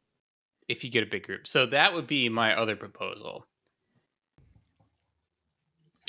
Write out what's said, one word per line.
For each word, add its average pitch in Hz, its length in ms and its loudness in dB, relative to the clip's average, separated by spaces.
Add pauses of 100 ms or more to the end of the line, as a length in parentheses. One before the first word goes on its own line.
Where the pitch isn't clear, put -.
(680)
if - 140 -6
you 127 80 -8
get 113 140 2
a - 60 -8
big 98 140 -6
group. - 220 -10
So 131 200 2
that 147 280 4
would 156 140 -4
be 131 200 0
my 113 300 2
other 110 180 2
proposal. - 680 -10 (2750)